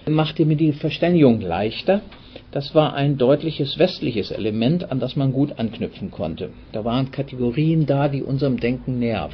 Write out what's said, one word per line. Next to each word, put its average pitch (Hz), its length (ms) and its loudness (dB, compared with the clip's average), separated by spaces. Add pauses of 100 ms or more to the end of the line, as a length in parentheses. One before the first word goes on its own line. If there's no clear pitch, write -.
machte 156 380 2
mir 156 100 4
die 156 160 4
Verständigung 151 720 4
leichter. 107 580 0 (520)
Das 139 220 -4
war 151 200 4
ein 143 240 2
deutliches 139 600 0
westliches 135 520 0
Element, 113 600 0
an 135 80 -2
das 127 160 -4
man 135 200 0
gut 143 240 0
anknüpfen - 520 -6
konnte. - 400 -6 (220)
Da 110 140 -6
waren 131 240 0
Kategorien 143 720 0
da, 139 240 2
die 139 140 -4
unserem 131 380 -2
Denken 123 380 -2
näher 110 360 -2